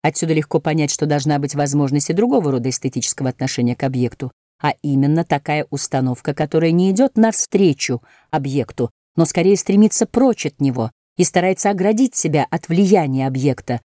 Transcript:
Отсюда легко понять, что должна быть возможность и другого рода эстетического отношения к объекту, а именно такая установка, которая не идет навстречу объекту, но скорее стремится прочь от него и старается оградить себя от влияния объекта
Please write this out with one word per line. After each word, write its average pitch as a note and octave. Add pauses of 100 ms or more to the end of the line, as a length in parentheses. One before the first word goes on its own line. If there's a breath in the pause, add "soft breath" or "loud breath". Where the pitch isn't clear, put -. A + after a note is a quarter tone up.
Отсюда D#3+
легко D#3
понять, D#3
что -
должна D3
быть C#3+
возможность C#3+
и E3
другого G#3
рода C3
эстетического C3
отношения B2
к -
объекту, B2+ (280)
а D3
именно D3
такая D3+
установка, C3
которая D#3+
не F3+
идет B3+
навстречу G3 (300 soft breath)
объекту, C3 (260)
но E3
скорее F#3
стремится G3+
прочь B3
от -
него B2+ (240)
и F3+
старается F#3
оградить G#3+
себя D3
от -
влияния E3
объекта B2+